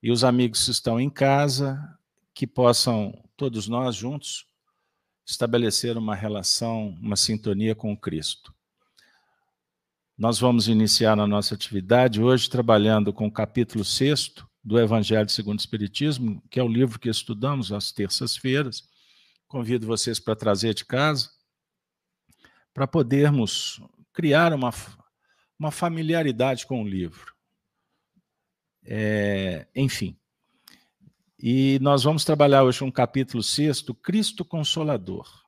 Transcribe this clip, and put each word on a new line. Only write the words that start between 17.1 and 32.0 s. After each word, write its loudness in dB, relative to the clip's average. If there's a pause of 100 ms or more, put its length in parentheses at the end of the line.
às -6
terças-feiras. -4 (580)
Convido -4
vocês -2
pra -2
trazer 0
de -6
casa, -2 (1400)
pra -2
podermos 2 (320)
criar 4
uma -2
f-, -16 (600)
uma -4
familiaridade -2
com -4
o -4
livro. -8 (1500)
É, -2
enfim. -4 (1200)
E 2
nós 4